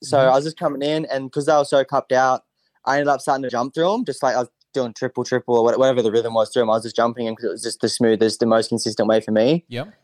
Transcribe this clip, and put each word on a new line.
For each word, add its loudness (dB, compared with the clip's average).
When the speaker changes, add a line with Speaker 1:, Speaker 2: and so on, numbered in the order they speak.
Speaker 1:
So 0
Speaker 2:
Mm-hmm. 4
Speaker 1:
I 4
was 2
just -8
coming -4
in, -2
and -8
'cause -4
they 2
were 4
so 2
cupped -4
out, 2
I 0
ended 0
up 0
starting -2
to -6
jump -4
through 0
'em, -4
just, -8
like, 0
I 0
was -4
doing -2
triple, -6
triple, -2
or 4
what-, 2
whatever 2
the 2
rhythm 0
was 0
through 2
'em. 0
I 4
was 0
just -12
jumping 0
'em -6
'cause -8
it -2
was -10
just -8
the 0
smoothest, 2
the 0
most 2
consistent -4
way 4
for -6
me. 2
Speaker 2:
Yep. -8